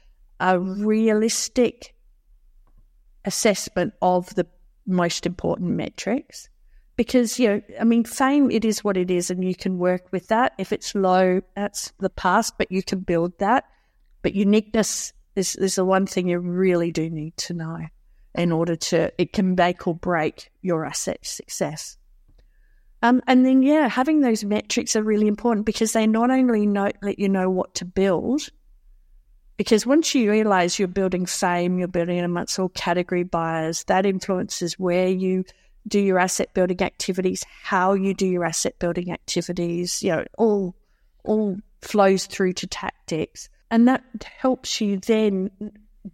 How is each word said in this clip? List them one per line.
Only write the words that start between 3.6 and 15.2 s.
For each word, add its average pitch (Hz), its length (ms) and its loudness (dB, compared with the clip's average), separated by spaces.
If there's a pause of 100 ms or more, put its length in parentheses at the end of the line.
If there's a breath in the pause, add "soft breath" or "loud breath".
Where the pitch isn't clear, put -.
of 180 320 0
the 180 140 -2 (400)
most 175 400 0
important 175 440 -4
metrics. - 800 -6 (480)
Because, 240 420 0
you 247 80 4
know, 208 140 0 (180)
I - 40 0
mean, 233 200 4
fame, 269 460 2
it 220 160 0
is 214 180 -2
what 196 140 0
it 180 140 0
is, 180 180 0
and 180 140 -4
you 185 100 -2
can 185 240 -4
work 180 340 -2
with 185 180 -6
that. 226 280 2
If - 160 -6
it's - 220 -6
low, 185 460 4 (140)
that's - 440 -8
the 190 100 -2
past, 196 480 0
but - 140 -4
you 185 100 0
can 185 200 -4
build 175 360 -2
that. 208 280 2 (580)
But - 100 -2
uniqueness 208 800 0 (220)